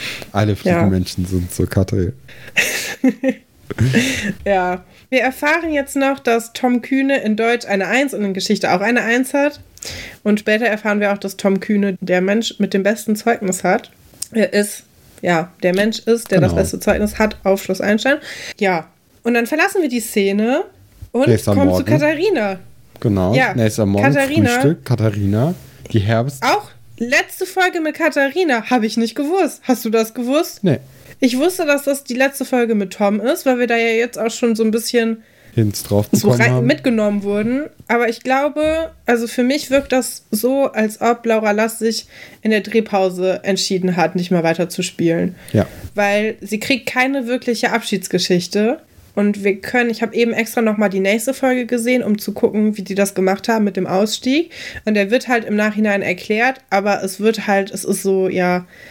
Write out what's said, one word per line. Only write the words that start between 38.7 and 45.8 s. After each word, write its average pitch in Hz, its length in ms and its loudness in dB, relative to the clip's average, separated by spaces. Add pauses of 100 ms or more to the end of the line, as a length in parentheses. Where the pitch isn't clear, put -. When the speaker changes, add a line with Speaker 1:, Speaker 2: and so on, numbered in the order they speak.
Speaker 2:
also 233 220 0
für 240 160 -2
mich 269 280 0
wirkt 277 200 2
das 254 400 -2
so, 262 360 0
als 214 340 -2
ob 233 260 0
Laura 220 240 2
Lass 220 300 0
sich 220 260 -2 (360)
in 220 100 2
der 214 80 4
Drehpause 190 800 0
entschieden 190 540 0
hat, 170 180 2
nicht 180 160 -2
mehr 175 140 2
weiter 165 240 0
zu 180 160 -6
spielen. 175 500 0 (180)
Speaker 1:
Ja. 101 140 2 (300)